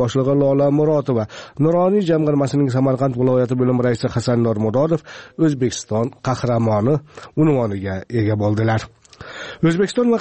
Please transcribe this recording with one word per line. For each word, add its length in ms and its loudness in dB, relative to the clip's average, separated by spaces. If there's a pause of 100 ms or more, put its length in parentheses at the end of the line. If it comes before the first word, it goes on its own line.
boshlig'i 400 0
Lola 380 2
Murodova, 480 0 (320)
Nuroniy 500 2
jamg'armasining 640 0
Samarqand 480 0
viloyati 400 2
bo'lim 240 2
raisi 300 -2
Hasan 320 0
Normurodov 580 0 (320)
O'zbekiston 760 -2 (100)
qahramoni 720 0 (400)
unvoniga 720 0
ega 320 0
bo'ldilar. 280 0 (960)
O'zbekiston 420 0
va 120 2